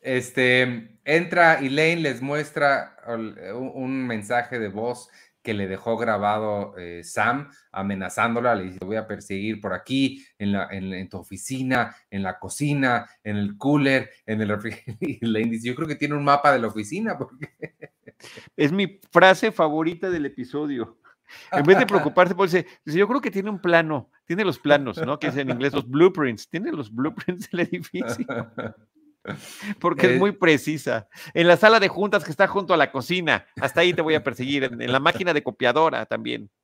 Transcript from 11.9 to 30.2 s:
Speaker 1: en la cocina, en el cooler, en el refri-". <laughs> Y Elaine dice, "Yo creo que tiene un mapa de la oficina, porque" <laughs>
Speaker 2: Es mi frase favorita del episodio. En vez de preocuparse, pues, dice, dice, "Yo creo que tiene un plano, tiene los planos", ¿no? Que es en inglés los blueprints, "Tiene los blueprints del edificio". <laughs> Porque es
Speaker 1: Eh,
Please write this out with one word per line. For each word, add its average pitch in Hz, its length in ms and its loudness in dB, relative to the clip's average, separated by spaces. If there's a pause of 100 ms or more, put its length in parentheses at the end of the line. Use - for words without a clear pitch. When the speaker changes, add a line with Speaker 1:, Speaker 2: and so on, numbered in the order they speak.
Speaker 1:
en 98 140 -6
la 92 160 -4
cocina, 131 680 -2 (140)
en 104 140 -4
el 104 200 -4
cooler, 135 520 2 (160)
en 110 160 -4
el 104 80 -2
refri-". 104 360 -6
<laughs> 117 140 -14
Y 139 260 -6
Elaine 113 260 0
dice, 113 160 -6
"Yo 123 80 -4
creo 165 120 -6
que 147 80 -6
tiene 147 200 -4
un 143 100 -4
mapa 143 260 6
de 131 80 4
la 113 80 -2
oficina, 151 500 -6
porque" - 320 -12 (100)
<laughs> - 340 -16 (640)
Speaker 2:
Es 147 160 4
mi 196 260 -2 (120)
frase 190 420 6
favorita 165 560 0
del 165 160 -2
episodio. 131 720 -8 (560)
En 147 120 2
vez 185 120 8
de 254 100 4
preocuparse, 180 480 4
pues, 185 160 2
dice, 175 160 2 (180)
dice, 156 140 -2
"Yo 202 80 4
creo 254 140 0
que 233 100 -6
tiene 196 180 -4
un 202 100 -6
plano, 160 520 2 (140)
tiene 185 200 -2
los 175 140 -2
planos", 139 420 2
¿no? 127 180 -2
Que 151 80 -4
es 131 100 -4
en 135 120 -4
inglés 127 240 -2
los 110 160 -4
blueprints, 147 600 2
"Tiene 208 240 -6
los 120 200 -8
blueprints 220 580 -6
del 175 100 -2
edificio". 175 680 -6
<laughs> - 1500 -12
Porque 170 280 2
es 147 60 4
Speaker 1:
Eh, 127 60 2